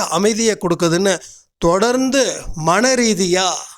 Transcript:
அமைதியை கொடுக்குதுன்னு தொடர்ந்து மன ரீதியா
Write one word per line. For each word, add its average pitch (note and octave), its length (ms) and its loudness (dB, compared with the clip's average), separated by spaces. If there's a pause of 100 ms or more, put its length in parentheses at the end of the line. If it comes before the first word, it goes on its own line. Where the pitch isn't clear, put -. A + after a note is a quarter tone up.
அமைதியை G#3 500 0
கொடுக்குதுன்னு F3 600 0 (440)
தொடர்ந்து A3+ 840 0 (120)
மன F#3 400 2
ரீதியா F#3 580 0 (260)